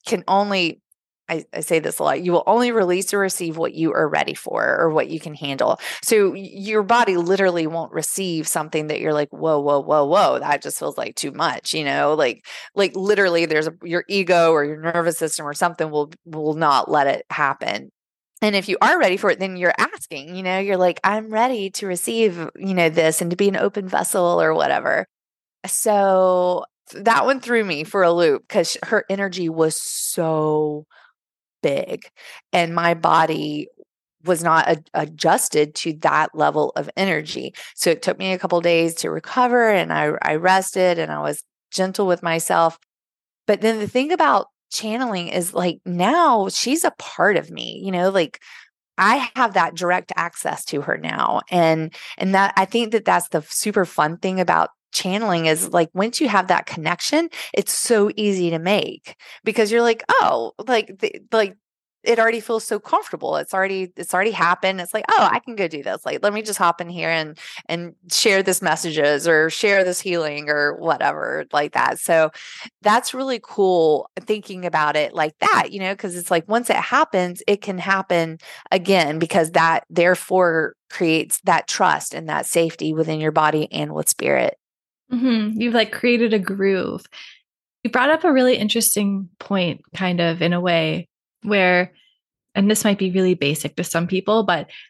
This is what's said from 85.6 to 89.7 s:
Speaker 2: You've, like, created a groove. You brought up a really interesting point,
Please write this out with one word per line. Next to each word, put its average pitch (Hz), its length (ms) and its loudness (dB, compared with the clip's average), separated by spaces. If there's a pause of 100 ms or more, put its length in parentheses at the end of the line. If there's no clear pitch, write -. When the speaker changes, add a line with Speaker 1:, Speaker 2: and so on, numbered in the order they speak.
Speaker 2:
You've, 233 140 0
like, 220 180 2
created 240 400 2
a 214 60 2
groove. 196 640 -2 (800)
You 226 80 -4
brought 262 200 2
up 320 140 0
a 320 80 4
really 254 240 4
interesting 202 720 -2 (100)
point, 180 420 -2 (140)